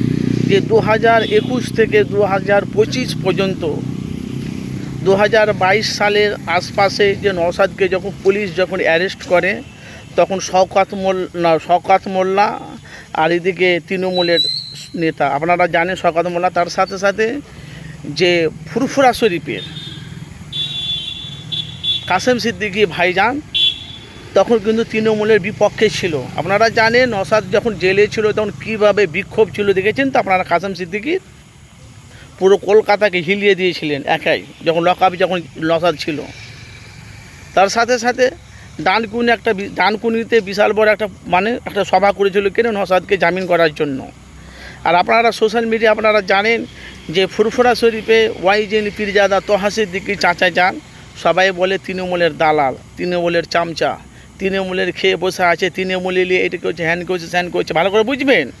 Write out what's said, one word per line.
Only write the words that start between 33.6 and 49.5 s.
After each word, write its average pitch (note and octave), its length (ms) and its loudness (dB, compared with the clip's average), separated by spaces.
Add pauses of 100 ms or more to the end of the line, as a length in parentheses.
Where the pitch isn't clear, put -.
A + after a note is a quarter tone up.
একাই, D3+ 380 0 (220)
যখন E3 180 2
লকআপে F3+ 340 2
যখন F3+ 240 0 (160)
নওশাদ D#3+ 380 0
ছিল। C#3 260 -6 (1300)
তার F#3+ 160 4
সাথে A#3 300 0
সাথে B3 320 0 (500)
ডানকুনি A3+ 500 0
একটা A3+ 220 0
বি-, G3 220 -8
ডানকুনিতে A3+ 640 0
বিশাল G3+ 320 0
বড় G#3+ 180 4
একটা, G#3 160 0 (180)
মানে, G3 400 0
একটা G3 180 -2
সভা F#3+ 280 4
করেছিল G3 380 2
কেন, A3+ 220 0
নওশাদকে F#3+ 460 0
জামিন F3 280 0
করার E3 280 2
জন্য। C#3 380 -4 (720)
আর E3 120 4
আপনারা A3+ 360 4
সোশ্যাল A3+ 340 0
মিডিয়া A3 260 2
আপনারা G#3+ 300 2
জানেন G#3+ 440 0 (440)
যে F3+ 180 0
ফুরফুরা A#3 480 2
শরীফে A3+ 540 2 (120)
ওয়াইজেন G#3 560 0
পীরজাদা G3 440 2
তোহা G3+ 280 0